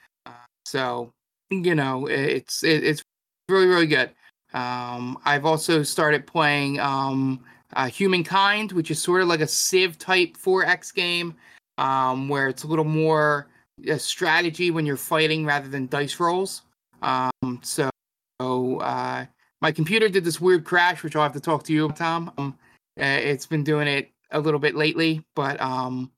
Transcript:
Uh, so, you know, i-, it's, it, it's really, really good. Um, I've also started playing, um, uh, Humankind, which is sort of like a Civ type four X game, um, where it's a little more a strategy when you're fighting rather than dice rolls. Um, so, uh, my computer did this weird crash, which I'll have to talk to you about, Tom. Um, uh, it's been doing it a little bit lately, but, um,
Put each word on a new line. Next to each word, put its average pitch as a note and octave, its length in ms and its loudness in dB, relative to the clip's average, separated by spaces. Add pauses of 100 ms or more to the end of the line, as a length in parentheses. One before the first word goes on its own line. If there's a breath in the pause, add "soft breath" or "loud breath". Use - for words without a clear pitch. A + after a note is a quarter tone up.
(240 soft breath)
Uh, B2 80 -20 (320)
so, B2 480 -4 (380)
you F3+ 240 0
know, C3+ 340 0
i-, - 40 -4
it's, C#3 520 -2
it, D#3 200 2
it's D3 180 0 (460)
really, F#3 180 4
really F3 200 4
good. C3 240 2 (440 soft breath)
Um, B2 720 -6
I've C#3+ 200 2
also D#3+ 380 2
started D3+ 440 0
playing, C#3+ 520 0
um, C3+ 640 0 (300 loud breath)
uh, C3 140 0
Humankind, G3 840 0
which E3 220 -2
is D3+ 100 -4
sort F3+ 180 2
of F#3 60 2
like E3+ 140 2
a D3+ 80 0
Civ F#3 500 0
type F#3 380 0
four F#3 280 2
X F3 280 -2
game, F3 420 -4 (420 soft breath)
um, C3+ 520 0
where C#3 180 0
it's C3 160 -6
a D3+ 60 -10
little D#3+ 160 0
more D#3 640 2 (400 soft breath)
a D3 100 0
strategy E3+ 720 0
when D#3+ 160 0
you're C#3+ 100 -2
fighting D#3 480 0
rather C#3+ 220 -2
than C3+ 220 -6
dice C#3+ 320 -4
rolls. F3+ 420 -2 (400)
Um, B2+ 600 -2
so, C#3 280 -2 (500)
uh, B2+ 840 -2 (340)
my D#3 120 4
computer G#3 360 2
did F#3 160 0
this D#3+ 160 -4
weird F3+ 240 4
crash, F3 380 2
which D#3 140 -6
I'll D3+ 80 4
have C#3+ 80 0
to D3 80 -10
talk D#3 240 -2
to - 80 -6
you D#3 140 2
about, D3+ 100 -6
Tom. E3+ 420 -4
Um, C#3 180 -6 (440 soft breath)
uh, C#3 40 0
it's C#3 420 0
been D#3 180 -2
doing D3 240 0
it C#3 240 -2 (180)
a D3+ 80 -2
little D3+ 220 0
bit D3 160 0
lately, D#3 480 0 (100)
but, C#3 260 -4
um, B2+ 580 -6